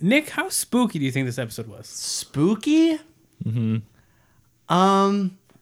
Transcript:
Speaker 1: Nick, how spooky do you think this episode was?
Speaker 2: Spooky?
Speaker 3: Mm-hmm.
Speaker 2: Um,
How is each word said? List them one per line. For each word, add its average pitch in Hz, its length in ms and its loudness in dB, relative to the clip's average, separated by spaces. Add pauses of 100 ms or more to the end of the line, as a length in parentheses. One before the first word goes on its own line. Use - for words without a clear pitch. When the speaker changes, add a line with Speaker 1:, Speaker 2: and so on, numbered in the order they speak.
Speaker 1:
Nick, 262 300 2
how 320 180 -4
spooky 240 500 0
do 143 60 -2
you 135 80 0
think 135 140 -2
this 123 120 -6
episode 113 300 -8
was? 107 180 -18
Speaker 2:
Spooky? 302 1120 0 (460)
Speaker 3:
Mm-hmm. 113 320 0 (920)
Speaker 2:
Um, 196 720 2 (240)